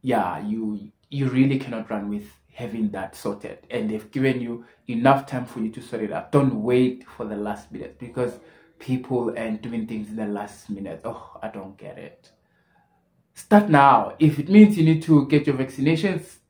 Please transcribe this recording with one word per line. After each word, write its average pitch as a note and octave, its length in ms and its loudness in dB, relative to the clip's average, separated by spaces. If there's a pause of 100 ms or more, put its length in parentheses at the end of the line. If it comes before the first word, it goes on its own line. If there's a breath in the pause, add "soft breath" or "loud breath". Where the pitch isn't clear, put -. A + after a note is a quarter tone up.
yeah, G2+ 420 -2
you, G#2+ 460 -6 (180)
you C#3 200 -2
really C3 280 2
cannot A2+ 320 -8
run G#2 180 -6
with G#2 200 -8 (260)
having A2 380 -6
that F#2+ 240 -10
sorted, - 420 -10 (140)
and A2 180 -4
they've G#2+ 220 -8
given B2+ 280 0
you A#2 240 -10 (240 loud breath)
enough C3 380 2
time B2 220 -8
for - 120 -14
you A2 120 -4
to - 100 -14
sort A2 220 -8
it G#2 80 -8
out. - 200 -10
Don't C3 300 2
wait B2+ 420 0 (140)
for A#2 80 -10
the G#2 100 -10
last G#2 360 -10
minute, - 260 -16
because A#2+ 360 -8 (440 soft breath)
people B2+ 520 -4
and A2+ 320 -6
doing A#2 260 -8
things G#2+ 220 -8
in G#2+ 80 -10
the G#2+ 100 -6
last G2+ 420 -10
minute, G2 360 -10
oh, - 360 -14
I A2 60 -10
don't F#2+ 300 -14
get G2+ 200 -18
it. - 320 -20 (1040)
Start G#3 360 4
now. C#3 500 6
If D3+ 180 4
it C#3+ 120 -6
means G#3 280 10
you D#3+ 60 4
need D#3+ 200 4
to D3 240 6
get C#3+ 200 2
your C#3 80 0
vaccinations D3+ 840 -2 (100)